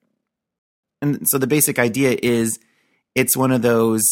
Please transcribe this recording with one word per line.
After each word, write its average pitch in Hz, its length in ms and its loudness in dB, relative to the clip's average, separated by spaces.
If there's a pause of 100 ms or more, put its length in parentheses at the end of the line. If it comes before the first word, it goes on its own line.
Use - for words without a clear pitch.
(1000)
And 143 280 -4
so 139 100 0
the 131 80 0
basic 143 320 0
idea 123 440 0
is 117 360 0 (560)
it's 131 220 0
one 131 160 0
of 120 100 0
those 113 480 2